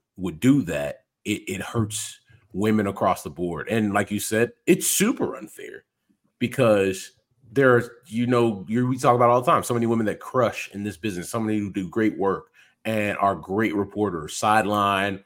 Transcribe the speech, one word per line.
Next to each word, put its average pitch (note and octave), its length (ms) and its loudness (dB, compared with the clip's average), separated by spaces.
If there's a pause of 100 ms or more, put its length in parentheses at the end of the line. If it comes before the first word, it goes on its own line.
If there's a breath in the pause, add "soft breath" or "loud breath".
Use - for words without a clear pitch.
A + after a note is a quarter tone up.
(160)
would F2 240 -8
do C3 240 4
that. D2 400 -6 (220)
It, G2+ 220 -4
it F#2+ 140 -6
hurts - 580 -6 (340 soft breath)
women G#2+ 340 0
across - 360 0
the F#2 60 -10
board. E2+ 380 -8
And G#2+ 260 0
like G2+ 160 0
you G#2 120 -4
said, A2+ 320 0 (120)
it's F#3 220 2
super - 480 -2
unfair - 480 -16 (560)
because G#2 720 2 (400)
there's, B2 380 4 (180)
you A#2 200 -2
know, A#2 400 2
you, B2 200 0
we B2+ 100 -2
talk B2+ 180 4
about A#2+ 140 6
all B2 120 4
the D3 100 2
time, A#2+ 120 2
so - 100 -4
many A#2 120 0
women A2+ 200 2
that G2 140 -2
crush - 540 -2
in G2+ 100 -8
this G#2 140 -6
business, F2+ 320 -6
so A#2 100 -4
many G#2+ 200 -2
who G2+ 120 -4
do F#2+ 180 -4
great A2 280 0
work G2 300 -2 (380 soft breath)
and G#2 320 -2
are G2 180 2
great F#2 400 -2
reporters, G2 600 -4
sideline G2+ 920 0